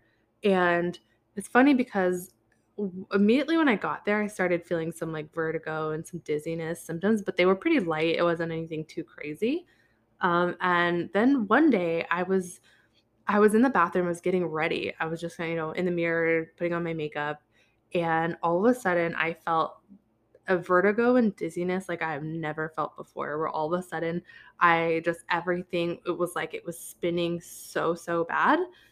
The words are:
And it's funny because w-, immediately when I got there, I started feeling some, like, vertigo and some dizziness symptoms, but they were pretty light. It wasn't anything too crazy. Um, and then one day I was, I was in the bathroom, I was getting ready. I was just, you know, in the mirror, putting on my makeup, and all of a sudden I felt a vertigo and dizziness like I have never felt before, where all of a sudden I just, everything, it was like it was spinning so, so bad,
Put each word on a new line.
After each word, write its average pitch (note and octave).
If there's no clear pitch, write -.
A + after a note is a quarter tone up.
And F3
it's G3
funny C4+
because F#3
w-, F#3+
immediately B3
when D#4
I A3
got D3+
there, G#3+
I G#3
started F3+
feeling E3
some, E3
like, D#3
vertigo D#3+
and D#3
some E3+
dizziness E3
symptoms, G3
but F#3+
they F3+
were F#3+
pretty D#4+
light. D#3+
It -
wasn't E3+
anything D#3+
too -
crazy. G#3+
Um, F3
and F3
then A#3
one C#4
day E3+
I F3+
was, F#3
I G#3
was G#3
in A3
the C4+
bathroom, F3+
I F3
was E3+
getting F3+
ready. D#3
I D#3+
was E3
just, E3+
you E3
know, D#3+
in F3+
the F3+
mirror, E3
putting F3
on E3+
my E3
makeup, D3
and E3
all F3
of B3
a A#3+
sudden F3
I E3
felt D#3+
a F#3
vertigo G3+
and A3+
dizziness F3+
like E3+
I D#3+
have D3
never D#3
felt D3
before, C#3+
where D#3
all D#3
of F3
a F#3
sudden E3
I E3
just, E3+
everything, F3
it F3
was F3
like D#3+
it D3+
was E3+
spinning E3+
so, -
so E3+
bad, G#3